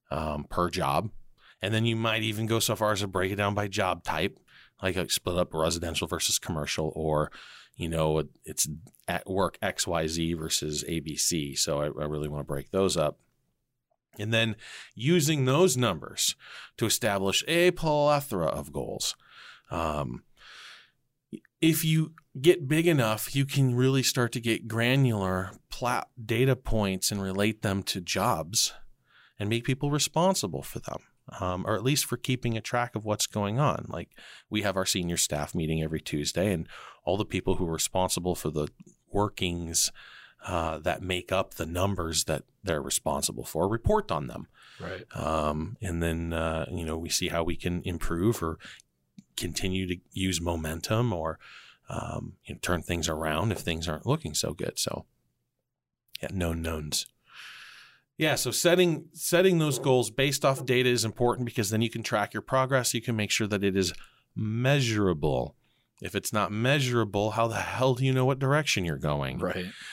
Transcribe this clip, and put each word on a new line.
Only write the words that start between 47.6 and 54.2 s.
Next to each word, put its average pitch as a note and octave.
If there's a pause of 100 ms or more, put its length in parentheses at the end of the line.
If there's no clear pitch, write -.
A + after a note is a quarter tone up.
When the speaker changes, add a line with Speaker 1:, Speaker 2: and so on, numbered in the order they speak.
Speaker 1:
improve F2+
or D#2+ (760)
continue F#2
to F2+ (140)
use F#2
momentum E2+
or, D#2+ (520)
um, - (120)
you -
know, -
turn F2
things E2
around D#2+
if -
things E2
aren't D#2
looking A#2+